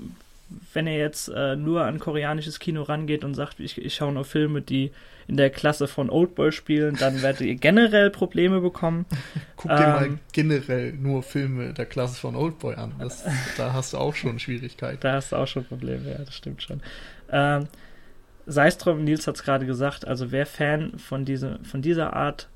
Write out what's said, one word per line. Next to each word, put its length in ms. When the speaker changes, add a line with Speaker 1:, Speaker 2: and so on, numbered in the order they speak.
Speaker 1:
wenn 140
ihr 100
jetzt, 320
äh, 260
nur 300
an 140
koreanisches 600
Kino 220
rangeht 420
und 120
sagt, 240
"Ich, 180
ich 180
schaue 180
nur 120
Filme, 360
die 300
in 100
der 140
Klasse 360
von 220
Oldboy 420
spielen", 460
dann 240
werdet 200
ihr 140
generell 540
Probleme 500
bekommen. 460
Speaker 2:
<laughs> 240
Guck 220
dir 100
mal 200
Speaker 1:
Ähm, 120
Speaker 2:
generell 600
nur 300
Filme 500
der 120
Klasse 340
von 160
Oldboy 400
an. 240
Das, 240
Speaker 1:
<laughs> 180
Speaker 2:
da 160
hast 200
du 40
auch 160
schon 240
Schwierigkeiten. 600
Speaker 1:
Da 140
hast 180
du 60
auch 100
schon 160
Probleme, 480
ja, 60
das 180
stimmt 260
schon. 200
Ähm, 360
sei's 320
drum, 280
Nils 200
hat's 180
gerade 220
gesagt, 400
also 260
wer 140
Fan 540
von 240
diese, 400
von 180
dieser 320
Art 420